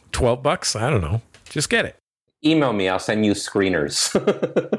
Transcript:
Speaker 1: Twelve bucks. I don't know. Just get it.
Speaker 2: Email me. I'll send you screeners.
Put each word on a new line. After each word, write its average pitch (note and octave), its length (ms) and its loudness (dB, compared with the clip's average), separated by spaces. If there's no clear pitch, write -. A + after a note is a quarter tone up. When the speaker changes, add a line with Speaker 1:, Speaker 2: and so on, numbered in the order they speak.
Speaker 1:
Twelve B2+ 300 0
bucks. D3+ 340 -2
I A#2 140 -2
don't A#2 100 2
know. F2 220 -2
Just - 220 -4
get A3+ 160 0
it. - 100 -14
Speaker 2:
Email D3+ 300 4
me. F#2+ 140 0
I'll F#2 100 2
send G#2+ 260 0
you G#2 80 4
screeners. F#2 800 0